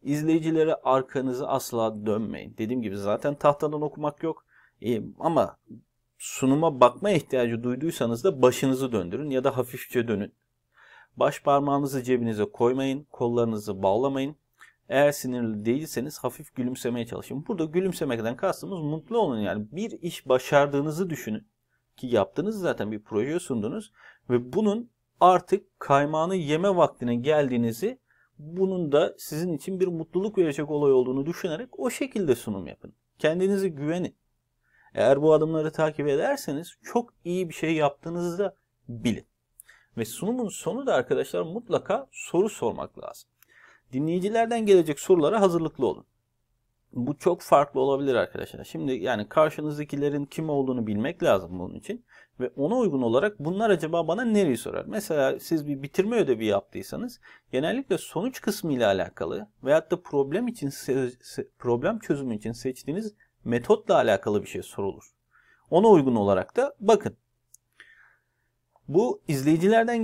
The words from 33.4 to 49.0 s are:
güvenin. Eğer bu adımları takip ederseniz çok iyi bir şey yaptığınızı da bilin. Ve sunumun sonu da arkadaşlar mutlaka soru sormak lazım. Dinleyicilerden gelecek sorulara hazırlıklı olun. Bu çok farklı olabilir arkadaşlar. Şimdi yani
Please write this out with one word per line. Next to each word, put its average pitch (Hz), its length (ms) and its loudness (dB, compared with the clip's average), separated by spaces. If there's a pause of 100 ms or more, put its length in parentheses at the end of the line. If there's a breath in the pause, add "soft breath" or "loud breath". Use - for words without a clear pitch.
güvenin. 156 480 -4 (800 soft breath)
Eğer 131 280 4
bu 156 100 6
adımları 156 400 2
takip 151 360 0
ederseniz 170 720 -2
çok - 320 -4 (100)
iyi 180 240 -4
bir 156 60 -14
şey 160 200 -2
yaptığınızı 170 640 -2
da 196 160 -2 (340)
bilin. 117 380 -4 (720 soft breath)
Ve 113 80 -4
sunumun 226 440 -4
sonu 220 380 -6
da 208 80 0
arkadaşlar 131 480 0
mutlaka 180 720 -4
soru 190 360 0
sormak 95 500 -6
lazım. - 320 -16 (640 soft breath)
Dinleyicilerden 208 720 0
gelecek 170 340 6
sorulara 180 400 4
hazırlıklı 165 460 2
olun. - 200 -4 (880)
Bu 127 260 -6
çok 180 220 0
farklı 143 400 4
olabilir 139 340 2
arkadaşlar. - 500 -4
Şimdi 156 280 -6
yani 107 360 -2